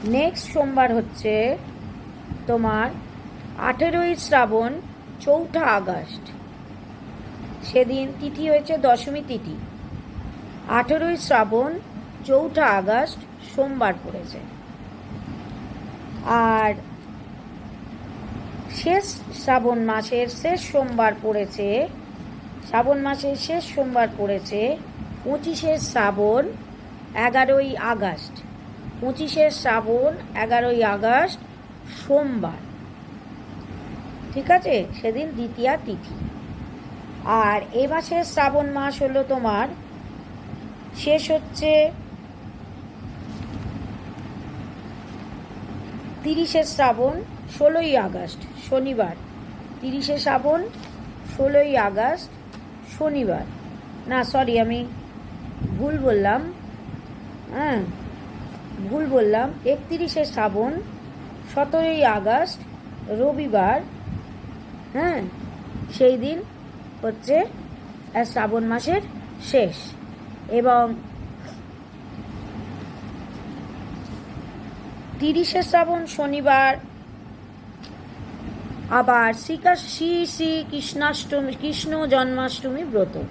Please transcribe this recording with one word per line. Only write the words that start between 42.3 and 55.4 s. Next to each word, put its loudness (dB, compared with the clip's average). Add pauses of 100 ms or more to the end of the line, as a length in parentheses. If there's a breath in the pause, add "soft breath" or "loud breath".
তিরিশে 4
শ্রাবণ, 4 (380)
ষোলোই 6
আগস্ট -4
শনিবার। 2 (680)
তিরিশে -2
শ্রাবণ, 4 (720)
ষোলোই 6
আগস্ট 2 (680)
শনিবার। 0 (640)
না, 2
সরি, 4
আমি 2 (920)